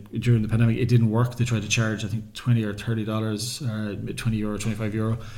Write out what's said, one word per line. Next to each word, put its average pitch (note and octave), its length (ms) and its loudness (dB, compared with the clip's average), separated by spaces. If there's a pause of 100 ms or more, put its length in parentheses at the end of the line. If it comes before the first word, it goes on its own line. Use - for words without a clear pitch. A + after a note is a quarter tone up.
(180)
during A#2 240 4
the G#2+ 60 -2
pandemic. A2+ 300 4
It A#2+ 100 2
didn't A#2 220 6
work. A#2+ 260 0
They B2 80 2
tried A2 180 0
to G#2+ 60 -6
charge, A2 360 0
I G#2 40 -4
think, G#2+ 240 -6
twenty A#2 320 2
or G2+ 80 -2
thirty A2 320 -2
dollars, A2 560 -2
uh, G#2+ 360 -4 (200)
twenty A2 220 0
euro, G#2+ 180 -2
twenty-five G#2+ 380 -2
euro, A2 240 0 (200)